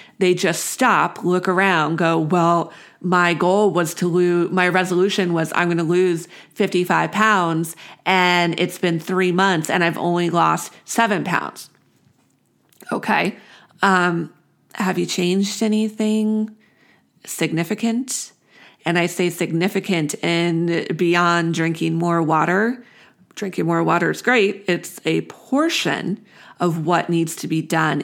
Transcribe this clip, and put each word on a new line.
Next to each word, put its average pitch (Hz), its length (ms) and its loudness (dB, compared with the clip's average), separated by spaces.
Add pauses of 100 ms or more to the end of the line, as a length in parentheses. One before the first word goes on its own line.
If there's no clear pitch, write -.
(200)
They 180 140 4
just 175 340 -2
stop, 175 580 0
look 180 240 0
around, 175 480 2
go, 165 220 2
"Well, 170 520 2 (300)
my 175 320 2
goal 185 380 4
was 165 240 0
to 180 120 -2
lose, 175 420 2
my 180 200 2
resolution 185 640 2
was 160 220 -2
I'm 175 120 0
gonna 170 160 0
lose 175 460 0 (240)
fifty-five 180 580 0
pounds, 175 640 0 (300)
and 175 520 4
it's 175 200 -2
been 170 200 0
three 180 360 0
months 180 360 0
and 175 140 0
I've 170 140 0
only 175 320 -2
lost 165 420 0 (140)
seven 208 400 -2
pounds." - 440 -6 (1200)
Okay. 190 420 -2 (460)
Um, 175 500 0 (440)
have 185 220 -2
you 175 80 -2
changed 190 560 -2
anything 214 960 -2 (680)
significant? 214 1080 -4 (540)
And 170 120 0
I 170 100 2
say 180 220 -2
significant 175 840 -2 (100)
in 170 720 0
beyond 170 600 2
drinking 165 400 -2
more 170 280 0
water. 175 600 0 (500)
Drinking 180 300 -6
more 165 180 0
water 165 280 2
is 156 100 -8
great. 226 460 0
It's 170 360 -4
a 160 180 0
portion - 1040 -4 (340)
of 165 260 -2
what 170 240 0
needs 165 280 -2
to - 100 -8
be 160 140 -2
done 156 420 0